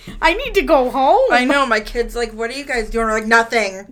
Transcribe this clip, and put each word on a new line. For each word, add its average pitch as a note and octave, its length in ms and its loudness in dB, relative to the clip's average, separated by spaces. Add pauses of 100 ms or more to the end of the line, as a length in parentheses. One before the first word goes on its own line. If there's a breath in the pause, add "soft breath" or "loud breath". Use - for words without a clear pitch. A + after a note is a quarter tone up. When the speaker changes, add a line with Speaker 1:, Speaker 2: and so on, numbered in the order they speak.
(200 loud breath)
Speaker 1:
I E4 140 2
need A#4 200 -6
to F#4+ 80 4
go C4 280 2
home. E4 400 4
Speaker 2:
I B3 140 4
know. C#4 220 2
My G#3+ 140 0
kid's A3 360 -6
like, A3+ 160 -6
"What A3+ 180 -6
are C4 40 -10
you C#4 100 -10
guys A#3+ 260 -6
doing?" A3+ 160 -2
We're A3 60 0
like, G#3+ 140 -2
"Nothing." A3 640 0